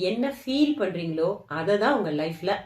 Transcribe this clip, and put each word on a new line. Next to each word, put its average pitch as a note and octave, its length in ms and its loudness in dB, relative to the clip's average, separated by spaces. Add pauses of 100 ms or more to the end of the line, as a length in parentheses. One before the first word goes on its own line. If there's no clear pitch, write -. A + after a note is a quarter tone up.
என்ன A3+ 180 0 (140)
ஃபீல் C#4+ 400 2
பண்றீங்களோ, E3 500 0 (180)
அதை E3 320 0
தான் B3+ 200 4
உங்க F3+ 120 -2
லைஃப்ல E3 400 -2 (160)